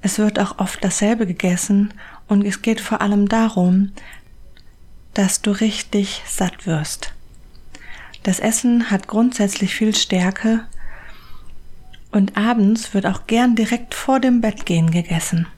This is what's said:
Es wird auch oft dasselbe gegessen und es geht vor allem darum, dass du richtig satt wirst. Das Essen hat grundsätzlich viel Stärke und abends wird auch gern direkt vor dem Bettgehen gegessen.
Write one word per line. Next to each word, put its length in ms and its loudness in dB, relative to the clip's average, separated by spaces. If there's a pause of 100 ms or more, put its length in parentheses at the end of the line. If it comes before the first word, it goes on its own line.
Es 180 -2
wird 180 2
auch 220 -2
oft 240 -4
dasselbe 420 2
gegessen 720 0 (320)
und 180 4
es 160 -4
geht 180 0
vor 220 -4
allem 260 2
darum, 640 4 (1200)
dass 260 2
du 80 0
richtig 800 -2
satt 400 -4
wirst. 460 -4 (1080)
Das 180 0
Essen 520 2
hat 160 0
grundsätzlich 680 0
viel 220 0
Stärke 720 0 (1500)
und 260 2
abends 560 2
wird 140 2
auch 180 -2
gern 300 4
direkt 400 0
vor 240 2
dem 220 4
Bettgehen 500 2
gegessen. 560 0 (100)